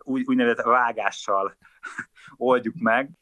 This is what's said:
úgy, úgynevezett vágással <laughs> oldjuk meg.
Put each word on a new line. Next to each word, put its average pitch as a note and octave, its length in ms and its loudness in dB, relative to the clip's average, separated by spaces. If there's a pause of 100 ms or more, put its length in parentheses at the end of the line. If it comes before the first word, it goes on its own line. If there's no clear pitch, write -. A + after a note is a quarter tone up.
úgy, C3 220 -2
úgynevezett A#2+ 400 2
vágással G#2+ 920 0 (380)
<laughs> - 420 -18
oldjuk B2 420 0
meg. A#2 300 2 (120)